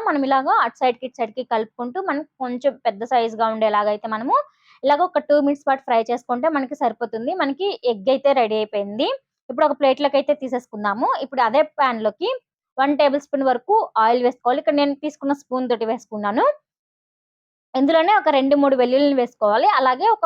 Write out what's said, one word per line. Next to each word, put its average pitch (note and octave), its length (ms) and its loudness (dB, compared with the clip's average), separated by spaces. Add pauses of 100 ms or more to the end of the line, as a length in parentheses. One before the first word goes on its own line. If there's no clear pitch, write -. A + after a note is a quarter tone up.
మనం E4+ 220 0
ఇలాగా C4+ 340 0
అటు A#3+ 220 -2
సైడ్‌కి B3+ 260 -2
ఇటు B3 120 -12
సైడ్‌కి A#3 280 -6
కలుపుకుంటూ A#3+ 560 -6
మనకు D4+ 280 -6 (100)
కొంచెం B3+ 400 -4
పెద్ద G3+ 240 -4
సైజుగా A3+ 440 -2
ఉండేలాగా G#3+ 440 0
అయితే G#3+ 160 -6
మనము A3+ 280 -2 (480)
ఇలాగ D4 200 2
ఒక F4 220 -2
టూ D4 160 2
మినిట్స్ C#4+ 260 -2
పాటు C4+ 180 -2
ఫ్రై A#3 180 2
చేసుకుంటే A#3+ 460 -4
మనకి C#4+ 260 -4
సరిపోతుంది. A#3 600 -4
మనకి D4 320 -2 (180)
ఎగ్ A3 240 -2
అయితే C4 240 2
రెడీ A3 220 2
అయిపోయింది. G#3+ 520 -4 (420)
ఇప్పుడు C4+ 180 0
ఒక C#4+ 100 0
ప్లేట్లోకి C4+ 420 0
అయితే C#4+ 160 -2
తీసేసుకుందాము. B3 760 -4 (120)
ఇప్పుడు C4 200 -6
అదే A#3+ 220 2 (100)
ప్యాన్‌లోకి A#3+ 560 -2 (480)
వన్ C#4 200 0
టేబుల్ C#4+ 260 2
స్పూన్ C4+ 240 -4
వరకు B3+ 280 0 (220)
ఆయిల్ A#3 260 2
వేసుకోవాలి. B3 380 0
ఇక్కడ D4 160 0
నేను C#4+ 180 0
తీసుకున్న C#4+ 400 -4
స్పూన్ B3+ 340 -6
తోటి A3+ 160 -2
వేసుకున్నాను. G#3+ 600 -2 (1300)
ఇందులోనే D#4+ 420 4
ఒక D#4 160 2
రెండు C4+ 240 4
మూడు C#4 220 4
వెల్లుల్లిని C4+ 400 4
వేసుకోవాలి. A#3+ 580 2
అలాగే C4 340 2
ఒక A4 160 2